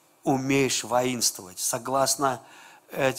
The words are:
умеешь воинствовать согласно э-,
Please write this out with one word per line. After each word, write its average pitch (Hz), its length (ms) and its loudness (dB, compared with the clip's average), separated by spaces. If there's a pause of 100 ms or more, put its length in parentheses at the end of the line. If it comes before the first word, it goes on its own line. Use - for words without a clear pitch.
(220)
умеешь 135 600 2
воинствовать 117 760 -2
согласно 131 840 0 (520)
э-, 135 260 0